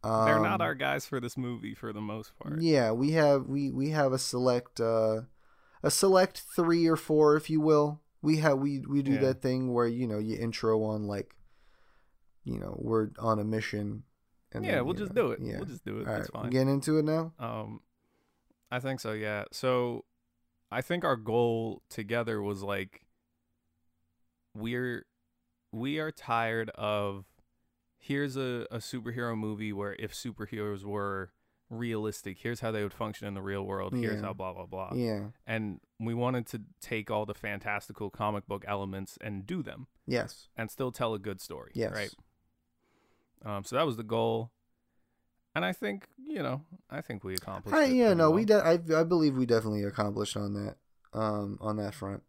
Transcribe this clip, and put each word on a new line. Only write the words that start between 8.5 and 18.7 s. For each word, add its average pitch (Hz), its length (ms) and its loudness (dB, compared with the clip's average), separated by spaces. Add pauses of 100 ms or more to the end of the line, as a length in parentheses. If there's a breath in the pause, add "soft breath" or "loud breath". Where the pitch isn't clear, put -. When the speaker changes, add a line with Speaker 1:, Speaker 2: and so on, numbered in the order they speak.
Speaker 2:
we, 139 220 0
we 139 220 0
do 135 100 2
Speaker 1:
Yeah. 135 80 4
Speaker 2:
that 131 220 2
thing 127 300 0
where, 120 140 4
you 120 220 0
know, 107 100 -2
you 110 200 -2
intro 113 460 2
on, 107 220 -2
like, 101 300 -6 (1080)
you 120 140 -6
know, 92 220 -8
we're 110 380 0
on 110 200 0
a 104 60 -2
mission. 107 580 -4 (500)
And 110 120 -6
Speaker 1:
Yeah, - 120 0
Speaker 2:
then, 127 100 0
Speaker 1:
we'll 175 80 -2
Speaker 2:
you 190 100 -6
Speaker 1:
just 185 100 -8
Speaker 2:
know, 214 140 2
Speaker 1:
do 113 40 0
it. - 100 -4
Speaker 2:
yeah. 117 140 -6
Speaker 1:
We'll 196 100 -8
just - 180 -14
do 104 140 -6
it. - 100 -6
Speaker 2:
All 110 60 -2
Speaker 1:
That's 104 200 -6
Speaker 2:
right, 107 80 -6
Speaker 1:
fine. 117 80 -4
Speaker 2:
get 131 180 4
into 139 300 2
it 151 60 2
now? 160 340 -2
Speaker 1:
Um, 110 420 -8 (920)